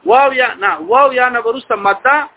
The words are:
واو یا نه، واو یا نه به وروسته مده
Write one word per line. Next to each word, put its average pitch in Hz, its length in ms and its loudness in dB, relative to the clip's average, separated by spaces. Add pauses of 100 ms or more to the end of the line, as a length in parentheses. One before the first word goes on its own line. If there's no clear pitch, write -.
واو 269 280 4
یا 247 200 -2
نه، 180 240 -4 (140)
واو 269 220 4
یا 247 160 0
نه 240 120 -4
به 226 80 -4
وروسته 240 260 -6
مده 226 600 -2